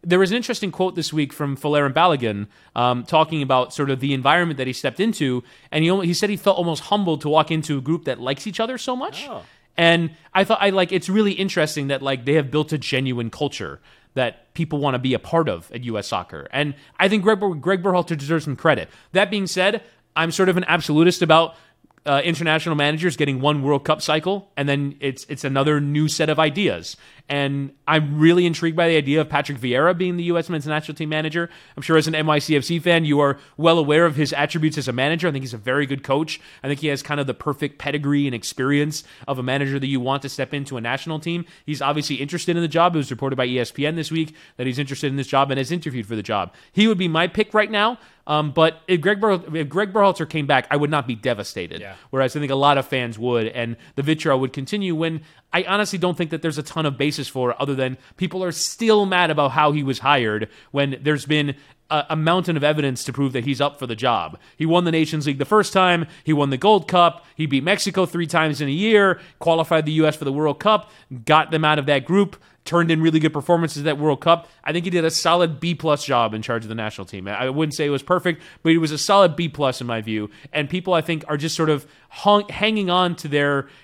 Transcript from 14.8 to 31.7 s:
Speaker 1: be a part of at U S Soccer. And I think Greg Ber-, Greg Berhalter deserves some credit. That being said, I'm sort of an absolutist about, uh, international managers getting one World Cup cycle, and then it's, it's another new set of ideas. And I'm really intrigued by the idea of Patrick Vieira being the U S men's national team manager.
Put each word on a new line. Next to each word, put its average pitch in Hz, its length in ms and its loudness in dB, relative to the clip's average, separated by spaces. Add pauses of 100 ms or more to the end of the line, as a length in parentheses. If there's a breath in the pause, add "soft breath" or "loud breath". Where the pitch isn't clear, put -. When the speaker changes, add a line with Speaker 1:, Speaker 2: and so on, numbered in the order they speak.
Speaker 1:
be 127 160 0
a 110 40 -4
part 165 300 0
of 85 220 -8
at 123 140 -12
U 113 120 -4
S 101 80 -6
Soccer. 85 460 -8
And 143 240 -4 (240 soft breath)
I 190 100 2
think 208 140 0
Greg 208 160 2
Ber-, 190 160 -2
Greg 175 260 -2
Berhalter 180 340 0
deserves 151 300 -4
some 143 100 -4
credit. 120 320 2 (260 soft breath)
That 190 180 2
being 196 160 -2
said, 196 340 0 (340 soft breath)
I'm 165 160 0
sort 185 180 2
of 180 80 2
an 180 80 0
absolutist 165 580 2
about, 160 320 4 (500 soft breath)
uh, 143 180 2
international 160 520 0
managers 151 400 0
getting 139 240 -2
one 147 240 0
World 139 220 0
Cup 156 160 0
cycle, 185 560 -2
and 143 100 -2
then 143 320 -2
it's, 139 300 -8
it's 139 160 -10
another 139 340 2
new 147 300 0
set 156 200 0
of 151 80 2
ideas. 151 600 0 (320 soft breath)
And 139 420 -2 (160)
I'm 151 320 0
really 170 260 6
intrigued 165 300 -2
by 170 140 2
the 165 80 4
idea 147 240 2
of 151 80 -4
Patrick 147 280 -2
Vieira 131 400 2
being 180 200 -2
the 170 80 -4
U 170 120 0
S 165 120 -2
men's 151 180 -4
national 151 280 -4
team 156 120 -6
manager. 156 420 -4 (280 loud breath)